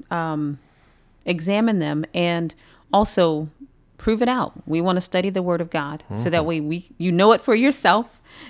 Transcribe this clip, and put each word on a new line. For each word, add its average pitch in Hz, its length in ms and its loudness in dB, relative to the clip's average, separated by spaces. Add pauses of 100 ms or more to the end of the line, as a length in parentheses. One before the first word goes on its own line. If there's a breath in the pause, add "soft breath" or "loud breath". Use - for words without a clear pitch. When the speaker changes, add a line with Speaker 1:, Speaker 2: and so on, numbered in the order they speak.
(120)
Speaker 1:
um, 151 480 -4 (640 soft breath)
examine 196 540 0
them 151 240 -2 (100)
and 170 400 -2 (380 soft breath)
also 170 560 2 (500)
prove 220 240 0
it 240 80 0
out. 254 240 -2 (140)
We 165 140 0
wanna 180 200 0
study 185 280 -2
the 185 120 -4
word 175 200 -2
of 165 80 -8
God 151 340 -6 (120)
so 120 140 -4
that 170 120 0
Speaker 2:
Mm-hmm. 151 60 -2
Speaker 1:
way 165 140 -2
we, 160 360 -6
you 180 140 0
know 190 220 6
it - 80 0
for 233 140 0
yourself 226 640 2 (300 loud breath)